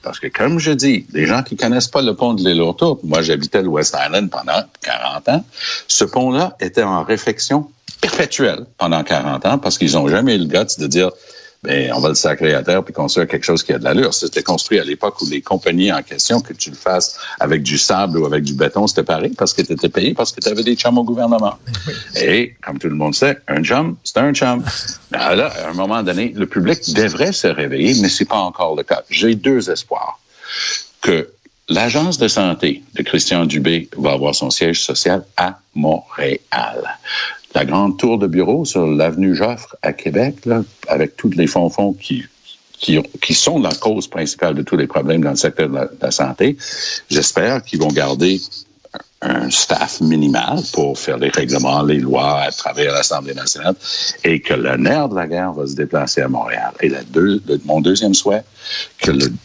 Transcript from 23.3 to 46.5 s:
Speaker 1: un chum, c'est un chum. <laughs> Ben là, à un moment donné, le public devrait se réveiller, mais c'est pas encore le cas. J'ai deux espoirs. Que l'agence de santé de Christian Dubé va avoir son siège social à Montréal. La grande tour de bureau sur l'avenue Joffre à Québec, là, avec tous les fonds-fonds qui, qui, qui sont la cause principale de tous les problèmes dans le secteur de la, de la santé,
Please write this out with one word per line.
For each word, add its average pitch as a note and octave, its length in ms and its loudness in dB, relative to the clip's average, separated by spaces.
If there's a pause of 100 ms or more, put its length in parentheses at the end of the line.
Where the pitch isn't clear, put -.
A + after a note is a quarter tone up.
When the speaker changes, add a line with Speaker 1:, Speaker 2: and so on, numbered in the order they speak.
Speaker 1:
un D3+ 160 0
chum, C#3+ 400 0
c'est - 160 -2
un C3+ 140 4
chum. B2 360 0
<laughs> - 40 -6 (380)
Ben D2 220 0
là, B2 160 2 (160)
à D#2+ 40 -6
un E2 40 -8
moment G2+ 300 0
donné, F#2 320 -2
le G#2 100 -2
public - 480 0
devrait A2 380 2
se - 160 0
réveiller, D2+ 540 2
mais F#2+ 80 4
c'est - 160 0
pas - 140 -2
encore F2 360 -2
le D2 80 -4
cas. - 260 -2
J'ai A2+ 260 2
deux A#2 360 2
espoirs. - 480 -6 (840)
Que D#2+ 280 0 (400)
l'agence C#3 480 0
de A#2 100 2
santé F2+ 560 0 (120)
de - 60 -4
Christian E2+ 440 0
Dubé D#2 420 0 (100)
va D#2 140 0
avoir C#2 240 0
son - 140 -2
siège E2+ 340 0
social F#2 400 0 (140)
à F#2 200 -2 (160)
Montréal. C#2 1200 -2 (560)
La C#2+ 100 0
grande F#2+ 340 0
tour A2+ 200 2
de G2+ 100 2
bureau F2+ 380 2
sur F2+ 200 0
l'avenue D#2+ 500 2
Joffre A2+ 460 -4
à D2 120 0
Québec, B2 420 0 (100)
là, A2+ 180 2 (260)
avec C#2+ 260 0
tous - 140 0
les E2+ 180 2
fonds-fonds F#2 460 0
qui, - 300 -6 (560)
qui, D#3 200 2 (220)
qui - 120 -2
sont D3 260 2
la G2 140 2
cause G#2+ 340 -2
principale D#2+ 480 -2
de C#2+ 80 -2
tous - 120 -2
les D2 120 2
problèmes D#2 360 2
dans C#2+ 60 2
le C#2 80 -2
secteur D#2 320 0
de C2+ 60 -4
la, C2+ 100 0
de - 160 -14
la - 100 -2
santé, C3 460 0 (520)